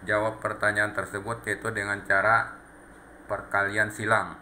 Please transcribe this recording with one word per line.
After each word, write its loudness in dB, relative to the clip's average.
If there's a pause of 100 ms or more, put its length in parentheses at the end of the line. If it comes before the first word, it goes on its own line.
jawab 2
pertanyaan 0
tersebut, -6
yaitu -2
dengan -2
cara 4 (720)
perkalian 0
silang. 0